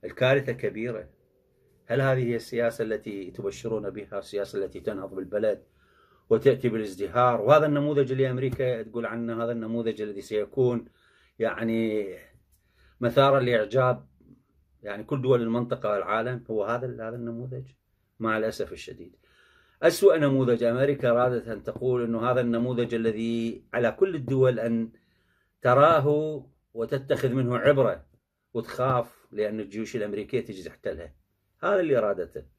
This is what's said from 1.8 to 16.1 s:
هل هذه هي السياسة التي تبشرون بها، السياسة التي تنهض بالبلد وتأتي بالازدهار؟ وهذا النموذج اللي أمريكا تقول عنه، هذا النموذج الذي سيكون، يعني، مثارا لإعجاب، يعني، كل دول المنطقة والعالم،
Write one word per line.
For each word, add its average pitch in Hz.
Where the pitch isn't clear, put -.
هل 123
هذه 131
هي 117
السياسة 117
التي 104
تبشرون 110
بها، 101
السياسة 98
التي 92
تنهض 95
بالبلد 98
وتأتي 117
بالازدهار؟ 110
وهذا 147
النموذج 143
اللي 131
أمريكا 127
تقول 113
عنه، 117
هذا 117
النموذج 113
الذي 104
سيكون، 117
يعني، 110
مثارا 135
لإعجاب، 123
يعني، 101
كل 139
دول 123
المنطقة 117
والعالم، 110